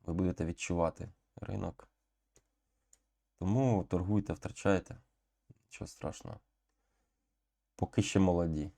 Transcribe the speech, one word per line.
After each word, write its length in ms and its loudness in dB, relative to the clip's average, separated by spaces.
ви 80 -4
будете 300 0
відчувати 640 -2
ринок. 520 -8
Тому 460 2
торгуйте, 480 0
втрачайте, 680 -2
нічого 220 -12
страшного. 520 -12
Поки 260 0
ще 180 2
молоді. 580 2